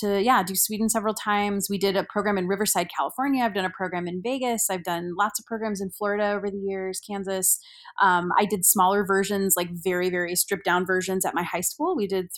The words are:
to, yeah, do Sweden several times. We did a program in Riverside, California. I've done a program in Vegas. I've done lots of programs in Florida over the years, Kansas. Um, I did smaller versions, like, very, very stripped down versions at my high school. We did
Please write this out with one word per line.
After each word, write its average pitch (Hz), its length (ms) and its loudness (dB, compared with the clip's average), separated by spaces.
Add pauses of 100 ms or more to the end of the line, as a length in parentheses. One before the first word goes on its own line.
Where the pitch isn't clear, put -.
to, 202 200 2
yeah, 233 220 4
do 190 140 -2
Sweden 214 320 0
several 214 260 0
times. 202 560 0
We 202 80 -2
did 190 180 2
a 190 60 2
program 202 340 0
in 180 120 0
Riverside, 190 460 0
California. 262 500 0
I've 214 100 0
done 190 100 0
a 185 60 -2
program 180 380 -4
in 180 120 -4
Vegas. 240 480 -2
I've 185 140 -4
done 175 340 -4
lots 202 220 0
of - 80 -18
programs 214 340 -4
in 190 100 -6
Florida 208 420 -2
over 202 180 -4
the 196 80 -6
years, 190 400 -4 (100)
Kansas. 190 520 -2 (420)
Um, 175 340 4
I 214 100 4
did 180 200 0
smaller 196 400 4
versions, 196 500 2
like, 180 160 0
very, 180 380 0
very 175 240 -2
stripped 180 300 -2
down 180 200 4
versions 185 400 0
at 165 120 0
my 175 80 0
high 175 160 -4
school. 320 340 -2
We 208 140 0
did 190 180 -2 (120)